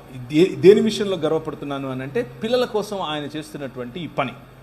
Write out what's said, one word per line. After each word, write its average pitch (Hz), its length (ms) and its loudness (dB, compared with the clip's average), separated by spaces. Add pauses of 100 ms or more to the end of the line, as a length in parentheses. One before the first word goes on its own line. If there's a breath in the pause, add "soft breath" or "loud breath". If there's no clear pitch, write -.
(160)
దే-, 147 400 2
దేని 185 260 10
విషయంలో 208 360 0
గర్వపడుతున్నాను 147 760 -4
అని 127 120 -6
అంటే, 139 400 -6
పిల్లల 247 220 0
కోసం 202 360 -4
ఆయన 151 220 -4
చేస్తున్నటువంటి 135 760 -10
ఈ 151 80 -8
పని, - 240 -2 (320)